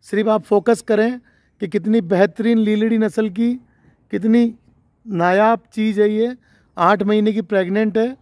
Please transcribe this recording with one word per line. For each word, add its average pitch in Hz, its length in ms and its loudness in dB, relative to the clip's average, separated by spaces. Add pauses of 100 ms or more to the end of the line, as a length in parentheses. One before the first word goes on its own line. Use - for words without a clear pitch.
सिर्फ 208 220 -2
आप 214 160 0
focus 220 380 0
करें 226 380 -2 (400)
कि 196 80 -8
कितनी 208 320 0
बेहतरीन 202 580 0
लीलड़ी 214 400 0
नस्ल 220 320 -2
की, 233 220 -2 (600)
कितनी 220 420 0 (520)
नायाब 202 540 2 (120)
चीज़ 214 280 -2
है 208 100 2
ये। 233 260 -2 (400)
आठ 185 260 2
महीने 214 300 0
की 214 100 -4
pregnant 196 560 -2
है 247 240 -4